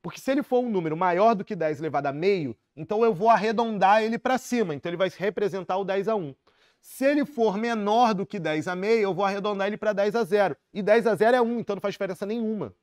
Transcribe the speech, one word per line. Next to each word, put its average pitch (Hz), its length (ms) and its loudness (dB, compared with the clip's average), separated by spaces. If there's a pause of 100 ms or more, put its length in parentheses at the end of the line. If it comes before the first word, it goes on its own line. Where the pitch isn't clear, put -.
Porque - 180 -12
se - 120 -4
ele 277 120 0
for 247 160 0
um 247 100 -2
número 165 280 -2
maior 185 380 4
do 190 100 -8
que 214 100 -8
dez 156 240 -2
elevado 143 280 -4
a 139 40 0
meio, 156 460 -2 (180)
então 208 300 -2
eu 226 80 2
vou 196 160 2
arredondar 214 720 4
ele 220 160 -2
pra 254 200 0
cima. 220 380 -2
Então 143 140 -8
ele 170 80 -6
vai 185 180 0
representar 190 600 -4
o 196 80 -2
dez 190 240 -2
a 220 60 0
um. 151 200 -6 (460)
Se - 240 -6
ele 285 200 2
for 214 320 0
menor 220 560 2
do 180 120 -2
que 208 140 -8
dez 156 280 -2
a 180 80 -4
meio, 214 280 2
eu 196 100 0
vou 170 100 -2
arredondar 196 440 -2
ele 214 100 -4
pra 214 160 -2
dez 202 220 0
a 233 80 2
zero. 190 340 0 (160)
E 202 100 -6
dez 208 240 4
a 214 80 2
zero 226 220 4
é 247 40 2
um, 233 180 0
então 202 160 -4
não 185 60 -10
faz 202 120 -4
diferença 190 320 -6
nenhuma. 214 580 -6